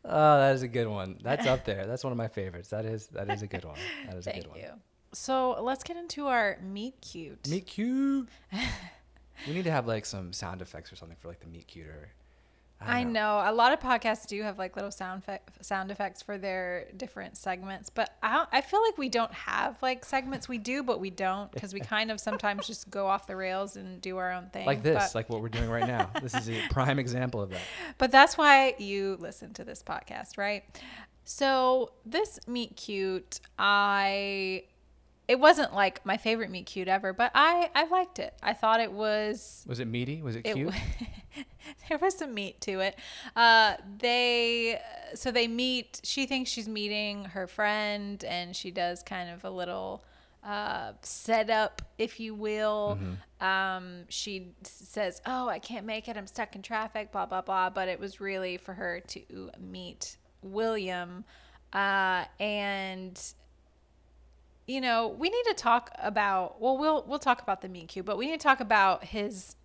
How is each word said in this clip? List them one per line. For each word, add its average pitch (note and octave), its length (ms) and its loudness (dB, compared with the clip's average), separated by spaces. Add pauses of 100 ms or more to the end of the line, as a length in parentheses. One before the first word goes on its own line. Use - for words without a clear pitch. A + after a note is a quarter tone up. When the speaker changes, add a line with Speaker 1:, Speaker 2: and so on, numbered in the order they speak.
Speaker 1:
Oh, D3+ 300 8
that C#3 160 8
is C3 80 2
a B2+ 60 -2
good A#2 200 0
one. F#2+ 360 -4
That's C#3+ 240 0
up C3 180 4
there. G2 220 -2
That's A#2+ 160 -4
one C3+ 100 -2
of A#2+ 40 -2
my A#2 100 -2
favorites. F#2+ 420 -8
That G#2+ 160 -4
is, A2 220 -6
that G2 240 -8
is G#2 100 -4
a G#2 60 -6
good F2+ 180 -8
one. D2+ 100 -14 (300)
That F#2 120 -12
is F2+ 100 -10
a - 40 -6
Speaker 2:
Thank - 120 -8
Speaker 1:
good D2+ 80 -16
one. D#3+ 80 -16
Speaker 2:
you. D#3+ 100 -14 (440)
So C4 500 0
let's C4 200 -2
get E4+ 140 -8
into D#4+ 300 -6
our A#3 340 2
meet G3+ 400 -10
cute. - 460 -12
Speaker 1:
Meet F3+ 200 -2
cute. C4 600 0 (220)
Speaker 2:
<laughs> F#3+ 80 -6 (880)
Speaker 1:
We D3 60 -4
need F#3 100 -2
to E3+ 80 0
have, C3 160 2
like, A2+ 180 0
some F#2 260 -8
sound F#2 300 -8
effects D#2+ 320 -14
or - 20 -20
something E2 240 -18
for, - 80 -16
like, E2+ 120 -14
the - 80 -20
meet E2+ 200 -18
cute D#2+ 200 -18
or D2 220 -16 (720)
I A#3+ 180 -2
Speaker 2:
I B3 40 0
Speaker 1:
know. A#3+ 80 -2
Speaker 2:
know. G#3+ 340 2
A G#3+ 80 4
lot A#3 180 8
of D#4+ 80 4
podcasts A#3 480 0
do G#3 160 -6
have, G3 160 -6
like, F#3 160 -6
little G3+ 160 -6
sound F#3 320 -10
fe-, G3 160 -8 (220)
sound F#3+ 300 -4
effects G3 300 -6
for G#3 160 -8
their F#3 500 -4 (100)
different F#3+ 400 -10
segments, F#3 520 -6
but - 320 -4
I A3 120 2
don't, D4+ 180 2
I B3 100 4
feel G4 220 2
like A4+ 140 2
we C#4 100 -2
don't A#3 260 0
have, - 480 -2
like, B3+ 220 0
segments. C4 460 -4
We B3 80 -4
do, B3 260 -2
but B3 160 0
we F#3+ 100 -4
don't, F#3+ 440 -2
'cause F#3+ 200 -8
we G3+ 60 -6
kind A3 320 -2
of G#3+ 80 -4
sometimes G3+ 480 -2
just - 220 -8
go G3 180 -2
off G3 200 0
the G3 100 -8
rails F#3+ 400 -4
and F#3 240 -12
do F#3 160 -6
our F3+ 160 -2
own F3+ 160 -8
thing, - 160 -10
Speaker 1:
Like B2+ 180 2
this, D#3 100 6 (200)
Speaker 2:
but - 20 -10
Speaker 1:
like A2+ 140 -2
what A2+ 120 -2
we're A2+ 80 -4
doing A2+ 200 0
right A#2 180 2
now. A#2+ 220 0 (120)
This B2+ 140 -6
is A#2 140 -2
a A2+ 180 0
Speaker 2:
<laughs> - 20 -6
Speaker 1:
prime C3+ 300 4
example B2 420 -2
of G2 100 -4
that. F2+ 100 -6 (360)
Speaker 2:
But B3+ 140 2
that's C4+ 260 10
why C#4 400 8
you G3 440 -2
listen F3 320 -10
to - 100 -12
this - 180 -12
podcast, - 560 -8
right? G3+ 260 -2 (600)
So C4 680 4 (120)
this E4+ 400 -2
meet A#3+ 300 -6
cute, F#3+ 640 -4 (180)
I, G3 1080 2 (640)
it B3 120 6
wasn't, D4+ 340 10
like, F#3+ 320 2
my G3 120 0
favorite A3 340 -2
meet F#3 160 -10
cute F3+ 220 -4
ever, F#3+ 240 2
but A#3 200 2
I, E4 400 6
I D4+ 140 4
liked F4+ 320 0
it. - 240 -8
I G#3 100 2
thought A3+ 260 4
it A3+ 120 0
was G#3+ 760 -2
Speaker 1:
Was A#2+ 120 -4
it B2 80 -2
meaty? B2 340 -2
Was B2 140 -4
it A#2 100 -8
Speaker 2:
it A3 80 0
Speaker 1:
cute? D#3+ 180 0
Speaker 2:
w-, F#3+ 140 -4 (500)
<laughs> - 540 -16
there D#4+ 80 -2
was F#4 180 2
some C#4+ 200 -6
meat G3+ 260 -8
to F#3+ 180 -2
it. F#3+ 160 0 (400)
Uh, A3+ 380 8 (240)
they, A#3+ 840 2 (360)
so B3+ 160 -2
they A#3 160 4
meet, B3 560 -2
she C4+ 240 -2
thinks C4 240 -2
she's G#3+ 180 -6
meeting G#3 560 -4
her F#3 220 -6
friend, G#3 760 -2
and F3 320 -4
she - 140 -8
does F3 320 -2
kind F3+ 300 -8
of F3 120 -14
a F#3+ 60 -8
little, F#3 560 -6 (380)
uh, G#3 480 -4 (100)
setup, A3 800 2 (160)
if A3+ 220 -4
you A3 160 -8
will. G#3+ 640 0
Speaker 1:
Mm-hmm. - 420 -8
Speaker 2:
Um, F#3 680 -2
she F#3 440 -8 (100)
s-, - 240 -8
says, F#3+ 380 -2
"Oh, B3+ 240 -2
I F3 80 -2
can't G#3+ 300 -10
make A3 200 -6
it. A3+ 100 -8
I'm G3 100 -10
stuck - 280 -8
in G3 60 -12
traffic," A3 500 -4
blah, G3 140 -2
blah, F#3 160 -4
blah. F#3 300 0
But F#3+ 160 -2
it F3+ 120 -4
was G3 220 -10
really F#3+ 360 -4
for F3+ 180 -12
her F3+ 240 -6
to F#3 500 -14 (100)
meet F#3 580 -12 (260)
William. F#3+ 840 -4 (480)
Uh, G3 520 2 (140)
and, G3 800 -4 (1500)
you C4 140 -4
know, A#3 260 2
we B3+ 220 0
need A#4+ 180 2
to G#4+ 60 4
talk A#3+ 460 4
about, G3 640 0
well, C4 160 4
we'll, D4+ 300 4
we'll C#4+ 120 -4
talk B3+ 220 2
about G3 200 -2
the F#3 80 -10
meet F3 200 -14
cute, F#3 160 -8
but G3+ 120 -2
we A#3 100 -2
need D#4+ 120 -2
to - 40 -8
talk C4+ 160 6
about G3+ 440 6
his G#3 600 -6